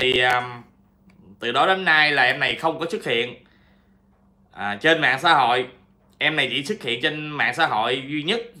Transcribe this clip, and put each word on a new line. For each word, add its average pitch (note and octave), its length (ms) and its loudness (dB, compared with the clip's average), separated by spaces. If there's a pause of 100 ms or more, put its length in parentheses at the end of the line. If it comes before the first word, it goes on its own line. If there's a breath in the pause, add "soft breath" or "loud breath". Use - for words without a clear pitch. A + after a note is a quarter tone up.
thì, B2+ 200 2
à, B2 420 0 (800)
từ A#2 120 -4
đó C#3 140 2
đến F#3+ 180 0
nay D#3 280 4
là C#3 100 2
em C3 180 0
này C3 140 -2
không D#3+ 240 -2
có D#3+ 120 -6
xuất G#3 140 -6
hiện, A#2+ 300 -2 (1200 soft breath)
à, G2+ 280 -6
trên D#3+ 200 4
mạng C3+ 180 2
xã E3+ 160 4
hội. B2+ 340 2 (500)
Em D3+ 180 0
này C#3 140 0
chỉ C#3 140 -4
xuất G#3+ 180 -6
hiện A#2+ 200 -4
trên D3+ 260 -4
mạng B2 260 -2
xã D#3 120 2
hội A#2+ 400 -2
duy D3 160 -6
nhất G3+ 180 -2 (200)